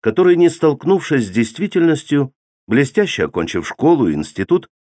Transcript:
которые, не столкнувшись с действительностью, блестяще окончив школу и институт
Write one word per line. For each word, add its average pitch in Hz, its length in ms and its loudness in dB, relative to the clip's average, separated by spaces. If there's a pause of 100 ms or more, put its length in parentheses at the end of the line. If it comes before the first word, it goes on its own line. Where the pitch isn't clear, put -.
которые, 175 340 2
не 170 140 4
столкнувшись 156 760 0
с 92 40 -12
действительностью, 143 1000 -2 (340)
блестяще 135 580 0
окончив 85 420 -4
школу 135 420 2
и 76 40 0
институт 95 560 -4 (160)